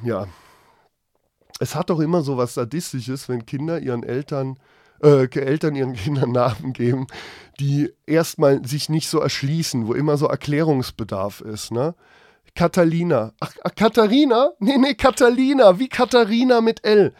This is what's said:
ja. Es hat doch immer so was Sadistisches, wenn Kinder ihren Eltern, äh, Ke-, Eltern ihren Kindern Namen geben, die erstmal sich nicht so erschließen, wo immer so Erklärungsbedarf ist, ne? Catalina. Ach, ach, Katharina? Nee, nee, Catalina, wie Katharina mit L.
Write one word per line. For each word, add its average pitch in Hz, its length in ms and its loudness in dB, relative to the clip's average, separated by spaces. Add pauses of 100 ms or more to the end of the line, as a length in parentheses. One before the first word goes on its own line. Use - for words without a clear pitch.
ja. 101 220 -4 (1300)
Es 127 160 -6
hat 165 120 -6
doch 170 120 -2
immer 165 220 0
so 135 140 -4
was 123 180 -2
Sadistisches, 131 760 -8
wenn 123 180 -6
Kinder 156 320 -6
ihren 120 240 -6
Eltern, 131 560 -6 (420)
äh, 139 280 6
Ke-, 139 160 -4
Eltern 151 320 -2
ihren 131 160 -2
Kindern 131 400 -2
Namen 127 400 -2
geben, 123 340 -2 (540)
die 143 320 -2 (140)
erstmal 147 600 2
sich 139 220 -6
nicht 156 200 -2
so 160 120 0
erschließen, 139 680 -2
wo 120 80 -2
immer 147 220 0
so 143 100 0
Erklärungsbedarf 131 1160 -4
ist, 107 280 -12
ne? 135 240 -4 (600)
Catalina. 165 840 0
Ach, - 140 -10 (100)
ach, 175 140 -4
Katharina? 233 840 4
Nee, 254 200 2
nee, 269 160 2
Catalina, 247 840 4
wie 262 100 -4
Katharina 240 720 2
mit 226 240 -2
L. 214 360 4